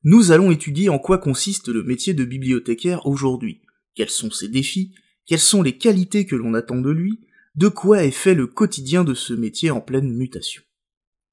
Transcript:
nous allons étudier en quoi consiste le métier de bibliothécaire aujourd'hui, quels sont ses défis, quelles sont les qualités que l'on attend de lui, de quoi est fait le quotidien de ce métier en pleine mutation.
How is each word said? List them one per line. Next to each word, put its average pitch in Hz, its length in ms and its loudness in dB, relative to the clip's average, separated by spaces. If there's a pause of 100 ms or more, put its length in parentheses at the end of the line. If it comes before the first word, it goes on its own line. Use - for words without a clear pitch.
nous 180 280 8
allons 180 180 6
étudier 160 400 0
en 143 80 0
quoi 185 180 0
consiste 185 520 -4
le 113 140 -4
métier 123 300 -4
de 135 140 -2
bibliothécaire 127 800 -4
aujourd'hui, 131 560 -4 (320)
quels 107 160 -6
sont 110 200 -6
ses - 180 -10
défis, 135 460 -4 (300)
quelles 165 140 -2
sont 196 240 2
les 135 160 -2
qualités 196 480 2
que 139 100 -4
l'on 117 160 -4
attend 117 260 -4
de 131 120 -2
lui, 180 300 -4 (340)
de 170 140 4
quoi 190 360 2
est 139 60 2
fait 190 240 2
le 135 120 0
quotidien 151 560 0
de 147 120 0
ce - 180 -8
métier 117 380 -2
en 120 100 -2
pleine 131 320 -2
mutation. - 500 -8 (680)